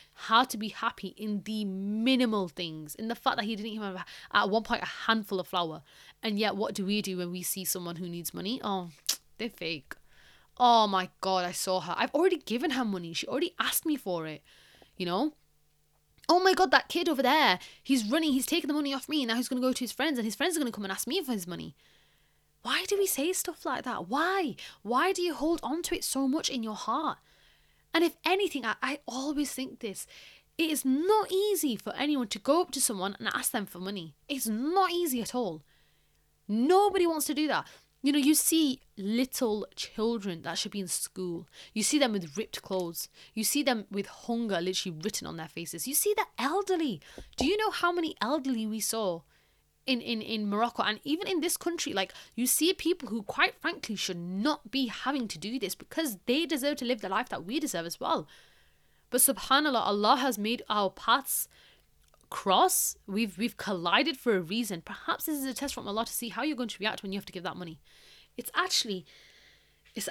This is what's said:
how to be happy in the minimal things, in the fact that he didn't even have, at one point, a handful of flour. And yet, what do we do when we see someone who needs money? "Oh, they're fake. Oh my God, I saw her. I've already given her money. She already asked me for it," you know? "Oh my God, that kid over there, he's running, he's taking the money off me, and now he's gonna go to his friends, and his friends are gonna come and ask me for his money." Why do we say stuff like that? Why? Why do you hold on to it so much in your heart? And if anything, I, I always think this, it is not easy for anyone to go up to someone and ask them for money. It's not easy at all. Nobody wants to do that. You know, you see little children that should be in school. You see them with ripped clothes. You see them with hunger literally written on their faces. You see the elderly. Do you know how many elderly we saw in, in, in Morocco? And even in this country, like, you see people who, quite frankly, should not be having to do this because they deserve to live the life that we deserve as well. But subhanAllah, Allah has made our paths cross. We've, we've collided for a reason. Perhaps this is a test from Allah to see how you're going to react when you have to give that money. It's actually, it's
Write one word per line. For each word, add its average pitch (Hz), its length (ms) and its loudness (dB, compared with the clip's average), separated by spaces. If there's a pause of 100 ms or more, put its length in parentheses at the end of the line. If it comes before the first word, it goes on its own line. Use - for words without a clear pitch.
(140)
how 226 280 4
to 254 160 -4
be 208 120 -4
happy - 460 -6
in 208 280 -4
the 214 200 -4
minimal 208 840 2
things, 156 480 -10
in 220 100 -8
the 226 80 -4
fact - 220 0
that 214 80 0
he 220 100 -4
didn't 214 160 -6
even 208 240 -6
have, 175 100 -10 (280)
at 208 180 4
one 214 140 2
point, - 180 -2
a - 240 -8
handful 220 320 0
of 175 80 -4
flour. 160 360 -2 (380)
And 214 160 -2
yet, 202 200 2
what 208 180 -2
do 202 100 -2
we 208 160 2
do 185 180 -4
when 175 120 -4
we 180 120 -6
see 185 220 -4
someone 170 320 -4
who 175 120 -6
needs 170 260 -8
money? 190 300 -4
"Oh, 185 260 -2 (480)
they're 233 100 -6
fake. 160 460 -8 (640)
Oh 233 320 8
my 185 220 0 (100)
God, 185 240 2
I 180 80 -4
saw 185 260 0
her. 170 180 -4
I've 240 160 0
already 349 260 4
given 254 340 -2
her 254 120 0
money. 180 280 -4
She - 160 -6
already 311 320 -2
asked - 260 -2
me 302 80 2
for 170 320 -4
it," 156 160 -10 (540)
you 180 100 -4
know? 190 280 0 (920)
"Oh 349 120 8
my 370 140 8
God, 370 180 4
that - 160 6
kid 339 200 0
over 277 140 2
there, 247 380 6 (240)
he's 254 200 2
running, 302 280 2
he's 262 140 2
taking 320 200 0
the 285 80 0
money 285 180 -2
off 269 160 -6
me, 302 140 0
and 233 60 0
now 226 80 0
he's 247 120 -2
gonna 254 120 -2
go 254 120 4
to 247 120 -4
his 214 80 -4
friends, 277 260 0
and 220 60 0
his 220 100 -2
friends 339 220 0
are - 40 2
gonna 247 120 0
come 208 120 -6
and 190 80 -4
ask - 140 -6
me 339 160 0
for 262 80 -4
his 190 160 -4
money." 165 300 -10 (840)
Why 294 260 -2
do 415 80 0
we 392 100 2
say 330 260 0
stuff - 340 -6
like 269 180 -2
that? 196 240 -6
Why? 320 480 0 (260)
Why 269 300 2
do 359 100 -4
you 349 120 0
hold 311 280 0
on 311 200 -2
to - 140 -4
it - 80 -4
so 269 240 0
much 285 200 0
in 262 140 -4
your 220 140 -4
heart? 254 420 -2 (760)
And 330 120 6
if 330 200 2
anything, 339 400 0
I, 226 180 -2
I 269 240 -2
always 269 460 -2
think 226 280 -8
this, - 260 -8 (500)
it 320 140 2
is 302 140 0
not 349 460 4
easy 370 460 2
for - 200 -8
anyone 277 320 0
to - 100 -6
go 302 220 4
up 349 120 -2
to 269 80 -4
someone 196 380 -2
and 220 160 -6
ask - 160 -2
them 208 160 -2
for - 120 -14
money. 180 360 -8 (140)
It's 269 180 -4
not 320 460 2
easy 320 280 0
at - 140 -6
all. 185 280 -2 (840)
Nobody 359 600 6
wants 320 200 0
to 302 80 -2
do 302 140 0
that. 170 180 0 (380)
You 277 80 4
know, 294 60 4
you 285 160 6
see 302 460 4 (160)
little 214 680 -2 (100)
children 202 640 -4
that 170 160 -6
should - 140 -6
be 202 80 -4
in 180 80 -4
school. 180 600 -6 (240)
You 220 100 0
see 302 160 4
them 254 140 4
with 170 240 -4
ripped - 260 -6
clothes. 180 460 -4 (240)
You 214 120 -2
see 285 180 2
them 233 280 0
with 196 160 -4
hunger 226 540 -2
literally 180 420 -2
written 185 240 -4
on 160 100 -8
their 160 120 -10
faces. 165 380 -8
You 269 80 -2
see 415 220 4
the 415 100 0 (120)
elderly. 320 640 0 (360)
Do 254 100 2
you 381 100 4
know 427 140 2
how 349 220 2
many 339 280 -2
elderly 254 460 0
we 214 140 -4
saw 202 420 -2 (640)
in, 254 140 0
in, 226 200 -4
in 214 300 -2
Morocco? 220 320 0
And 214 220 0
even 311 240 -2
in 359 120 0
this 330 160 0
country, - 360 -2
like, 190 200 0 (220)
you 240 120 0
see 311 280 4
people 320 340 -2
who, 214 140 -4
quite - 320 0
frankly, - 400 -6
should 185 240 -4
not 196 540 -2
be 262 160 0
having 247 400 -2
to 160 100 -10
do 220 220 -6
this 185 160 -4
because 277 500 -4
they 294 180 2
deserve 285 340 0
to 254 60 -6
live 233 180 -2
the 196 60 -4
life 208 200 -2
that - 160 -6
we 240 160 -4
deserve 175 260 -2
as - 140 -10
well. - 260 0 (840)
But 254 100 2
subhanAllah, 269 640 4
Allah 208 300 6
has 254 220 0
made 214 300 -2
our 208 220 2
paths - 560 2 (840)
cross. - 640 2 (100)
We've, 202 300 -2
we've 220 220 -2
collided 208 580 2
for 233 180 2
a 185 60 2
reason. 190 400 -2
Perhaps - 460 -6
this 302 100 -2
is 269 80 -4
a 262 80 -4
test 277 220 -6
from - 120 -8
Allah 220 200 -2
to - 60 -10
see 233 180 -6
how 196 120 -4
you're 302 140 -2
going 240 140 -4
to - 100 -12
react 214 220 -4
when 190 100 -8
you 202 60 -4
have 190 80 -8
to - 60 -14
give 175 100 -10
that 175 160 -6
money. 165 200 -12 (600)
It's - 160 -10
actually, 240 500 0 (880)
it's - 160 -6